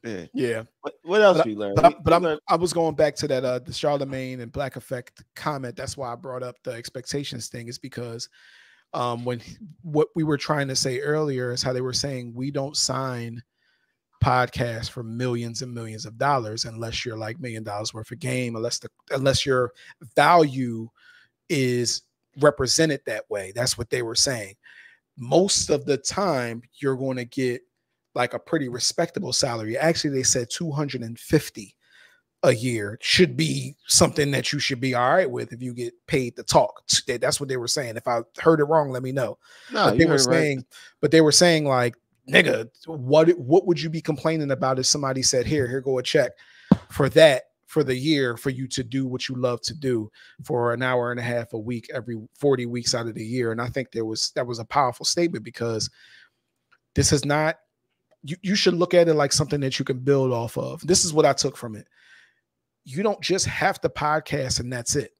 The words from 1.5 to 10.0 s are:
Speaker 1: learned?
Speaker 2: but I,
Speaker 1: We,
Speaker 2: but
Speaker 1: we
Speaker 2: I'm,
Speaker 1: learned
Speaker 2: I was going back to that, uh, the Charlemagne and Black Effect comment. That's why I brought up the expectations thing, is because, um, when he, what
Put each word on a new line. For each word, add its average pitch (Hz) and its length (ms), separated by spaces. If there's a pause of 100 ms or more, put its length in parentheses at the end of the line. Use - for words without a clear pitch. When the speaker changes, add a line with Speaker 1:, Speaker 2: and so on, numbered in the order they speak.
Speaker 1:
learned? 101 200
Speaker 2:
but 156 100
I, 175 40
Speaker 1:
We, - 140
Speaker 2:
but 160 80
Speaker 1:
we 165 40
Speaker 2:
I'm, 175 80
Speaker 1:
learned 156 260
Speaker 2:
I 185 60
was 170 180
going 165 220
back 147 220
to 156 100
that, 131 180
uh, 127 140
the 127 140
Charlemagne 135 680
and 117 100
Black 139 240
Effect - 480 (120)
comment. 135 400
That's 131 200
why 127 160
I 120 40
brought 127 280
up 123 200
the 131 80
expectations 127 760
thing, 117 200
is 120 100
because, 120 520 (640)
um, 120 320
when 123 140
he, - 180 (260)
what 151 320